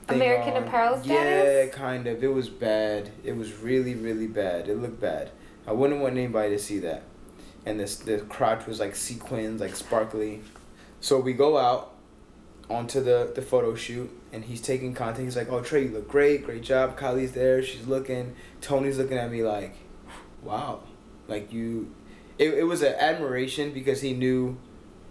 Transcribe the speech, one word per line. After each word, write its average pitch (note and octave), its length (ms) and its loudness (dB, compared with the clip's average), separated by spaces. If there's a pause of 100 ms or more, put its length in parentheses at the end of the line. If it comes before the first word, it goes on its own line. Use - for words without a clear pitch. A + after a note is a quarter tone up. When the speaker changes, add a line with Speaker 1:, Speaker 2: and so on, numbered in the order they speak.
Speaker 1:
thing B3 80 2
Speaker 2:
American B3 380 4
Speaker 1:
on. B3+ 100 0
Speaker 2:
Apparel A#3+ 400 2
Speaker 1:
Yeah, C#4+ 380 4
Speaker 2:
status? C3+ 320 4
Speaker 1:
kind B2+ 340 -4
of. A2+ 160 -2
It C3+ 80 4
was B2+ 160 0
bad. G#2+ 600 0 (120)
It A#2+ 140 -4
was G#2+ 220 -8
really, B2 360 0
really A2 320 -2
bad. F#2+ 420 -2
It G#2 120 0
looked A#2+ 200 -8
bad. D#2+ 300 -2 (360)
I G#2+ 60 -4
wouldn't C#3+ 280 2
want B2+ 160 0
anybody A2+ 340 0
to G2+ 80 2
see G2+ 220 -4
that. D#2+ 240 -6 (600)
And G#2+ 160 -4
this, G2 160 -4
the A2 220 -2
crotch A2+ 480 -2
was, A2 140 -8
like, G2+ 160 -2
sequins, A2+ 640 -6
like, G2 160 -6
sparkly. G#2+ 680 -2 (580)
So C3+ 200 4
we B2+ 120 0
go C#3+ 240 4
out B2 360 2 (760)
onto A#2+ 340 -2
the, A#2+ 320 4
the B2+ 60 -4
photo A#2+ 340 2
shoot, A#2+ 360 -8 (220)
and A2 120 -10
he's A#2 160 -10
taking B2+ 340 -2
content. B2 300 -4
He's B2 120 -6
like, A#2+ 140 -4
"Oh, B2 120 -2
Trey, C#3 220 2
you B2 60 -2
look G#2+ 180 -8
great. C#3+ 360 4
Great A#2 180 -8
job. C3 360 2
Kylie's B2+ 340 -2
there. C3 300 4
She's A#2 240 -8
looking." B2+ 480 -2 (260)
Tony's C3+ 380 2
looking C3 200 0
at A#2 120 -2
me A#2 120 -2
like, G#2 320 -2 (680)
"Wow." A2+ 380 -6 (480)
Like, G#2 240 -6
you, A2+ 420 -6 (440)
it, D3+ 160 6
it D#3 100 2
was F3 180 0
an C#3 160 4
admiration C#3+ 760 0
because C3 280 0
he C3+ 120 -2
knew B2+ 460 2 (520)